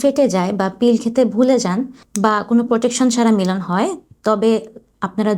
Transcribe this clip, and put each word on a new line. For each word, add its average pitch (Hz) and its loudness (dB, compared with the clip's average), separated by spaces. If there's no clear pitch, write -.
ফেটে 277 2
যায় 185 0
বা 190 0
পিল 240 4
খেতে 233 0
ভুলে 247 2
যান 185 -2
বা 214 2
কোনো 233 2
প্রোটেকশন 240 0
ছাড়া 233 2
মিলন 185 -2
হয়, 202 0
তবে 214 2
আপনারা 208 -2